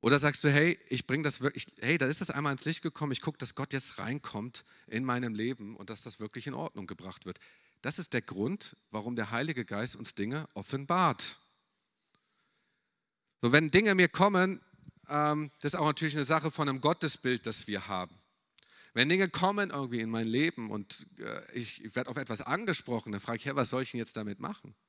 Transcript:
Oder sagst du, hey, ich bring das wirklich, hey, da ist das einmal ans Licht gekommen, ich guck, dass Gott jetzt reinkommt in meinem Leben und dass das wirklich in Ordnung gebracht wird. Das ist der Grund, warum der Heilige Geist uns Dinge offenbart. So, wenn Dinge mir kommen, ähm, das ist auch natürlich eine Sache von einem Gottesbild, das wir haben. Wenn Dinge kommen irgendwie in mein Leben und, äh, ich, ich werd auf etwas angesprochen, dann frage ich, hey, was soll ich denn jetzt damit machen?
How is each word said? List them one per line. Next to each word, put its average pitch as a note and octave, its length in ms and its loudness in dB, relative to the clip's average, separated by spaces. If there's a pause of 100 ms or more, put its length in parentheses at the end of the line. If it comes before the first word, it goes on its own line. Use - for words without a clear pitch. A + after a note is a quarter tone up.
Oder C3+ 200 6
sagst C#3+ 240 2
du, D3 60 8
hey, D3+ 280 6 (100)
ich B2+ 200 -4
bring D3 160 0
das C#3+ 160 -2
wirklich, - 260 -2 (140)
hey, D3 180 2
da C#3 80 2
ist D3 140 0
das F#3 100 -4
einmal C#3+ 200 0
ans C3+ 140 -4
Licht D#3+ 180 -2
gekommen, D3+ 280 -4
ich B2+ 100 -2
guck, - 180 -4
dass - 180 -8
Gott C#3 160 -6
jetzt - 260 -6
reinkommt A2+ 640 -6 (220)
in A#2+ 180 -4
meinem B2 300 -2
Leben A2 420 -6
und G2 140 -14
dass G#2+ 120 -10
das - 180 -12
wirklich A2 260 -10
in C3+ 80 -6
Ordnung B2+ 320 -8
gebracht F#2 400 -14
wird. F2+ 140 -10 (420)
Das C3 160 -4
ist F3 140 -8
der B2 100 0
Grund, B2 540 -4 (160)
warum G#2+ 240 -6
der A2 160 -4
Heilige A#2+ 320 -2
Geist A2+ 320 -4
uns - 180 -8
Dinge B2 400 -4
offenbart. C#3 840 2 (2000)
So, A#2+ 80 4
wenn D3 220 6
Dinge G3+ 240 6
mir F3+ 120 8
kommen, F#3+ 520 4 (480)
ähm, D3+ 420 0 (100)
das C#3+ 140 -2
ist F#3 60 -2
auch D3+ 60 4
natürlich D3+ 280 0
eine D3 100 0
Sache D#3 280 2
von D3 160 0
einem C3+ 120 0
Gottesbild, C3 640 2
das - 220 -4
wir G2+ 220 -4
haben. F2+ 260 -4 (800)
Wenn B2+ 140 6
Dinge F#3 200 4
kommen G3 420 2
irgendwie B2 300 -2
in A2+ 100 -2
mein A2+ 180 0
Leben A#2+ 420 0
und, G#2 360 -8 (120)
äh, A2 240 -8 (100)
ich, A#2 320 -8
ich A2 120 -6
werd B2 100 -2
auf B2 100 -8
etwas B2 240 -6
angesprochen, C#3 680 -2
dann G2+ 100 -4
frage A#2 180 -6
ich, - 80 -8
hey, C#3 100 -2
was B2 140 2
soll C3 120 0
ich B2+ 80 -6
denn B2 80 -6
jetzt A2+ 180 -6
damit G#2+ 220 -6
machen? D3 380 -10 (120)